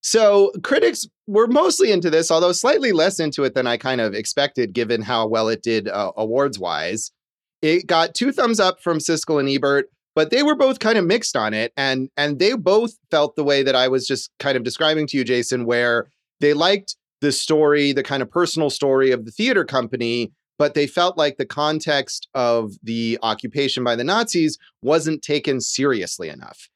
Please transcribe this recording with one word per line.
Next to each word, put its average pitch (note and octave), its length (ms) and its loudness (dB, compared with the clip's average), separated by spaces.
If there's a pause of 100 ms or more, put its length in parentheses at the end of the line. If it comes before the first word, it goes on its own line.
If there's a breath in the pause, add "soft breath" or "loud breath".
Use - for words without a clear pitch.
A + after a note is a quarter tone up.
so G3+ 500 4 (120)
critics A#3+ 440 0 (180)
were G#3+ 220 2
mostly D4 440 4
into F3 200 2
this, D#3+ 180 2
although E3+ 220 4
slightly B3+ 400 2
less F3+ 280 2
into D3+ 240 -2
it C3 120 0
than C3 100 0
I A#2+ 120 0
kind C3 220 -2
of A2 140 0
expected, A2+ 600 -2
given A2+ 280 0
how A2+ 240 -2
well A2 240 0
it A2+ 140 -4
did, A2 240 -2
uh, G2 280 -4
awards-wise. G#2+ 960 -2 (520)
It E3+ 240 0
got E3 260 2
two C4 180 -2
thumbs A#3 280 0
up F#3 240 2
from E3 160 -2
Siskel D#3 400 -2
and C3+ 100 0
Ebert, C#3 400 0 (240)
but D#3 160 2
they C4+ 140 2
were D4+ 100 4
both C4 240 2
kind A3 220 2
of F3+ 60 2
mixed G#3+ 300 0
on G#2+ 200 -2
it. A#2 200 -2
And, C3 400 -2
and D3 220 -2
they G3+ 160 2
both A3 400 2 (160)
felt D3+ 260 0
the D#3 80 -2
way C#3 200 2
that C3+ 120 2
I B2+ 120 4
was C3 180 0
just - 320 -6
kind C#3 180 -2
of B2 60 -2
describing D3+ 460 -2
to C#3+ 100 -4
you, B2+ 60 0
Jason, B2 420 -2
where A#2+ 420 0 (320)
they D3 140 4
liked F#3 440 0 (240)
the C#3+ 100 2
story, D3 600 2
the C3+ 120 -2
kind C#3 180 -4
of D3 80 -6
personal D#3+ 400 0
story C3+ 400 2
of A#2+ 160 0
the A2+ 60 -16
theater G#3+ 340 0
company, A#2 680 -4 (260)
but D3 160 0
they D3 100 2
felt F3 320 0
like D3 200 0
the C3+ 100 -6
context D3+ 880 -4
of A#2 380 0 (100)
the A2+ 400 -4
occupation B2+ 600 -4
by A#2+ 120 0
the A#2 80 -6
Nazis F3 560 -2 (240 soft breath)
wasn't D3+ 400 0
taken C#3+ 360 -2
seriously A2 680 -4
enough. - 460 -20